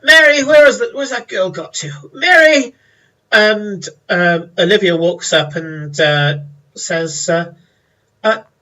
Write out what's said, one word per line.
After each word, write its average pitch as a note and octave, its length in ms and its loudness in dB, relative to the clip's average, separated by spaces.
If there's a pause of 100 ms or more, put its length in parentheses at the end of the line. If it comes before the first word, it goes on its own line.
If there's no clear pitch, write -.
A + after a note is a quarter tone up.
Mary, D4+ 400 4
where D4 240 6
is B3 120 2
the, A#3 140 -4
where's C4+ 180 -6
that A#3+ 160 -8
girl F#3+ 220 -4
got E3+ 260 -12
to? D3 160 -10 (220)
Mary! D#4 640 2 (560)
And, G#3 560 0 (220)
um, E3+ 480 -2
Olivia F#3 400 2
walks E3+ 360 -4
up D3+ 220 -2
and, D#3 440 -10
uh, D3 400 0 (360)
says, E3 540 -6
uh, E3+ 240 -4 (720)
uh A3 200 -2 (180)